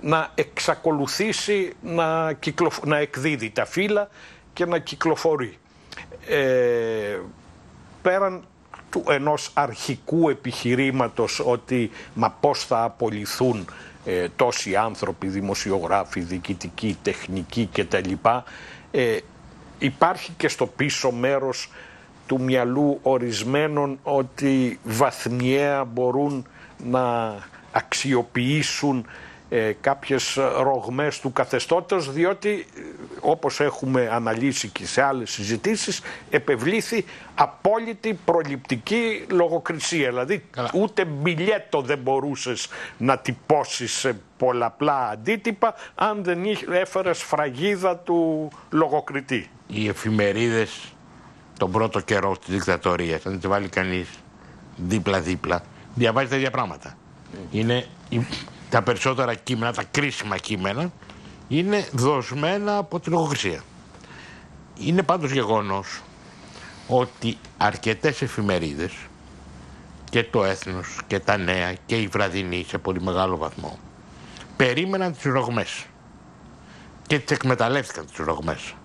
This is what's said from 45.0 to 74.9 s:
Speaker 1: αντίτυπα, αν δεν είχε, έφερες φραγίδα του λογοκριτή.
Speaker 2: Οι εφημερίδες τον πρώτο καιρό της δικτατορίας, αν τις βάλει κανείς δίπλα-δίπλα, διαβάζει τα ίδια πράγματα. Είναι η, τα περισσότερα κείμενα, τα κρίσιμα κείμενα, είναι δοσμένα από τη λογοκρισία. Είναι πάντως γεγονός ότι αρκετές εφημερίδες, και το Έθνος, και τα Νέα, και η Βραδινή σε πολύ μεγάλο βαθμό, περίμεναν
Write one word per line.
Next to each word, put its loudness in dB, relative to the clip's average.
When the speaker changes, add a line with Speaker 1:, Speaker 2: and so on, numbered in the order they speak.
Speaker 1:
αντίτυπα, 0
αν 0
δεν 0
είχε, -2
έφερες 0
φραγίδα 0
του 2
λογοκριτή. 0
Speaker 2:
Οι -2
εφημερίδες 2
τον 2
πρώτο 2
καιρό 2
της -6
δικτατορίας, 0
αν -4
τις -2
βάλει 2
κανείς 0
δίπλα-δίπλα, 0
διαβάζει 2
τα 0
ίδια 0
πράγματα. -6
Είναι 2
η, 0
τα 4
περισσότερα 2
κείμενα, -2
τα -6
κρίσιμα -2
κείμενα, -4
είναι 0
δοσμένα 0
από -4
τη -6
λογοκρισία. 0
Είναι 2
πάντως 2
γεγονός 0
ότι 0
αρκετές 2
εφημερίδες, 0
και 2
το 2
Έθνος, -4
και -2
τα 2
Νέα, 0
και -2
η 0
Βραδινή -2
σε -4
πολύ -2
μεγάλο 0
βαθμό, -6
περίμεναν -2